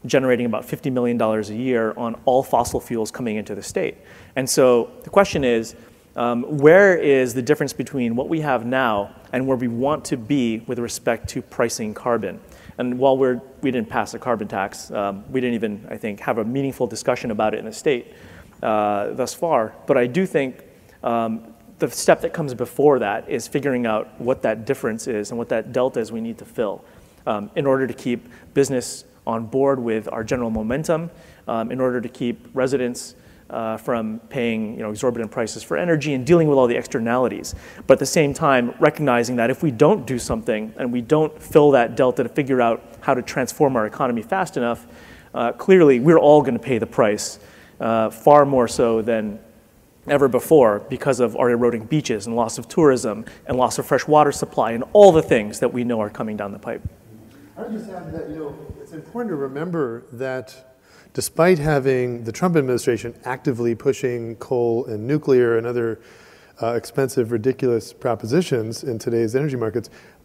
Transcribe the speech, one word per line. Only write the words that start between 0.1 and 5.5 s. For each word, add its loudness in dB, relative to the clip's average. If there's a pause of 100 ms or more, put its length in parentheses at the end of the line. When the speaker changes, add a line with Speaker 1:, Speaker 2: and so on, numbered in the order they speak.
Speaker 1:
about -4
fifty -6
million 0
dollars 0
a -8
year 0
on -6 (100)
all 4
fossil -2
fuels -6
coming -6
into -8
the -12
state. -6 (380)
And -4
so 4 (120)
the -18
question 2
is, 0 (400)